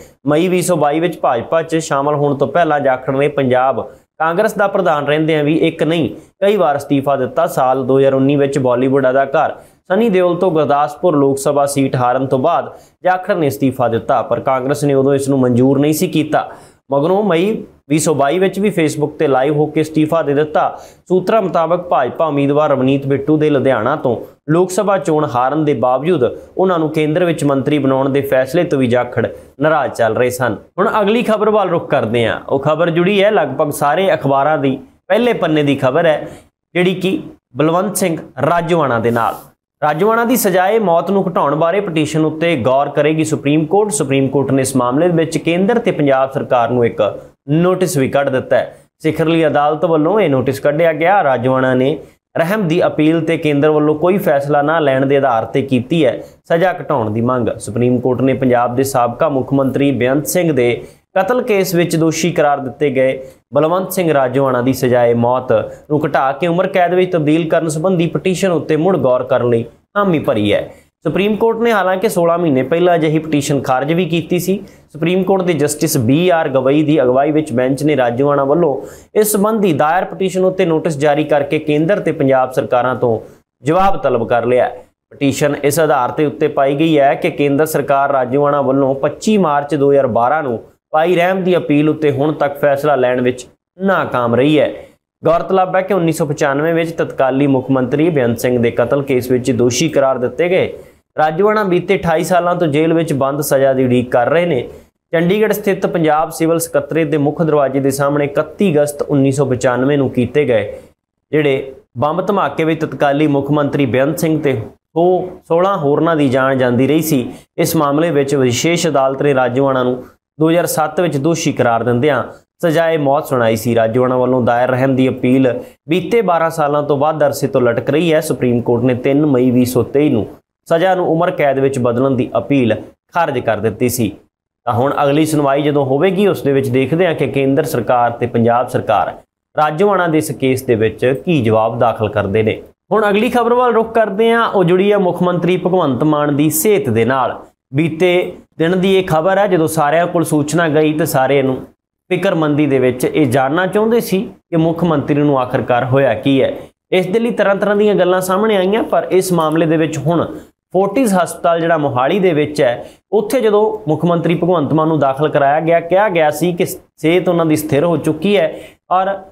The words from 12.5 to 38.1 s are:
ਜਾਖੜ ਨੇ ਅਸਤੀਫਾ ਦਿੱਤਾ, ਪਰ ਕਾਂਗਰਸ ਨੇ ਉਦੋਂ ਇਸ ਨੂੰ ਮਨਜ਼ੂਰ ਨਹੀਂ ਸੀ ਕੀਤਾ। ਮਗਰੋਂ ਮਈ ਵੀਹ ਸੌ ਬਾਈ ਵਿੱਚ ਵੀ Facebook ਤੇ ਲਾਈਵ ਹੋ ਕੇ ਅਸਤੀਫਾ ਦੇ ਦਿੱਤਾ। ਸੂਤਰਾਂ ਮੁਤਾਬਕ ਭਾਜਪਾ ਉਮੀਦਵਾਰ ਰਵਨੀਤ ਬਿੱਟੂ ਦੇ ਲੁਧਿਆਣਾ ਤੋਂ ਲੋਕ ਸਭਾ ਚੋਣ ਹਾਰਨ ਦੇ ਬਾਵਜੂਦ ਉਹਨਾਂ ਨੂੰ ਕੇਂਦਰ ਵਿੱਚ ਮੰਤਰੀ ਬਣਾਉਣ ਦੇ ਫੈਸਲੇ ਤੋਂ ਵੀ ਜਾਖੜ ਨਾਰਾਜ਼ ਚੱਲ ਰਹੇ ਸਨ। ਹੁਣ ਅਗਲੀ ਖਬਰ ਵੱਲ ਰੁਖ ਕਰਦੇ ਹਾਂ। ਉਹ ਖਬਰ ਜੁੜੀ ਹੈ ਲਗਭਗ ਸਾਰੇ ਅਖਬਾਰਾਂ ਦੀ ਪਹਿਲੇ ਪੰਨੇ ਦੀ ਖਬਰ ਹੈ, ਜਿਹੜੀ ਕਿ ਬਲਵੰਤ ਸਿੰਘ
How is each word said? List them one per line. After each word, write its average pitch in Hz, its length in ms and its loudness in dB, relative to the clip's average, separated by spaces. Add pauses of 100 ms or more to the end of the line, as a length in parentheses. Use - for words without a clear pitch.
ਜਾਖੜ 185 320 -2
ਨੇ 156 120 0
ਅਸਤੀਫਾ 131 400 -2
ਦਿੱਤਾ, 113 340 0
ਪਰ 117 180 -4
ਕਾਂਗਰਸ 135 440 -2
ਨੇ 143 100 2
ਉਦੋਂ 135 200 2
ਇਸ 135 140 -2
ਨੂੰ 139 100 0
ਮਨਜ਼ੂਰ 127 400 2
ਨਹੀਂ 147 140 2
ਸੀ 170 160 -2
ਕੀਤਾ। 151 400 -2 (440)
ਮਗਰੋਂ 180 320 0
ਮਈ 190 400 0 (240)
ਵੀਹ 151 100 2
ਸੌ 160 160 0
ਬਾਈ 139 240 0
ਵਿੱਚ 190 220 -2
ਵੀ 202 100 0
Facebook 151 480 -2
ਤੇ 160 80 0
ਲਾਈਵ 135 280 2
ਹੋ 147 120 0
ਕੇ 156 140 -2
ਅਸਤੀਫਾ 156 420 0
ਦੇ 143 120 -2
ਦਿੱਤਾ। 156 440 -2 (300)
ਸੂਤਰਾਂ 185 340 2
ਮੁਤਾਬਕ 170 460 -2
ਭਾਜਪਾ 156 380 -2
ਉਮੀਦਵਾਰ 143 440 0
ਰਵਨੀਤ 139 360 0
ਬਿੱਟੂ 139 300 0
ਦੇ 151 140 2
ਲੁਧਿਆਣਾ 127 460 2
ਤੋਂ 127 200 -2 (340)
ਲੋਕ 180 200 2
ਸਭਾ 202 280 0
ਚੋਣ 151 260 0 (100)
ਹਾਰਨ 135 300 0
ਦੇ 147 100 2
ਬਾਵਜੂਦ 131 500 0
ਉਹਨਾਂ 185 540 -2
ਨੂੰ 156 100 0
ਕੇਂਦਰ 156 360 0
ਵਿੱਚ 165 200 -2
ਮੰਤਰੀ 143 340 0
ਬਣਾਉਣ 135 300 0
ਦੇ 139 140 0
ਫੈਸਲੇ 139 420 0
ਤੋਂ 147 140 -2
ਵੀ 131 80 2
ਜਾਖੜ 120 400 0 (340)
ਨਾਰਾਜ਼ 143 320 0
ਚੱਲ 110 240 0
ਰਹੇ 123 140 2
ਸਨ। 117 260 -2 (220)
ਹੁਣ 208 100 0 (120)
ਅਗਲੀ 214 220 2
ਖਬਰ 185 280 0
ਵੱਲ 202 180 2
ਰੁਖ 165 220 -2
ਕਰਦੇ 117 360 0
ਹਾਂ। 95 220 -2
ਉਹ 135 100 0
ਖਬਰ 151 320 0
ਜੁੜੀ 185 320 2
ਹੈ 208 80 4
ਲਗਭਗ 151 420 0
ਸਾਰੇ 156 420 0
ਅਖਬਾਰਾਂ 139 440 0
ਦੀ 135 200 0 (300)
ਪਹਿਲੇ 233 260 2
ਪੰਨੇ 156 280 0
ਦੀ 139 140 2
ਖਬਰ 139 300 0
ਹੈ, 147 220 0 (460)
ਜਿਹੜੀ 180 200 0
ਕਿ 185 240 -2 (380)
ਬਲਵੰਤ 170 400 0
ਸਿੰਘ 165 200 -2 (260)